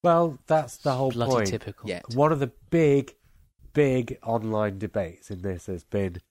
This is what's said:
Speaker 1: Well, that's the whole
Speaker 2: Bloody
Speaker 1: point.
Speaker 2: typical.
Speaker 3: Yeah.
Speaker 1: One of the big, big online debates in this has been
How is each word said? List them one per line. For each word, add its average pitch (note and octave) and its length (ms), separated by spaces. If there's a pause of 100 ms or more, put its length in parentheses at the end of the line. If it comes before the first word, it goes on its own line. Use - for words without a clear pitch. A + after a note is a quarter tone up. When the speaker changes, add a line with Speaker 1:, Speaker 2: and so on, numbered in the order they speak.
Speaker 1:
Well, E3+ 460
that's D#3 300
the C#3 160
whole C3 180
Speaker 2:
Bloody A#2 200
Speaker 1:
point. A2+ 160
Speaker 2:
typical. G2+ 420
Speaker 3:
Yeah. F2 120 (120)
Speaker 1:
One D3 180
of D3 80
the C3 120 (180)
big, C#3+ 460 (580)
big C3 500
online G#2+ 560
debates F#2+ 500
in F#2 120
this F#2 260
has F#2 160
been F#2 480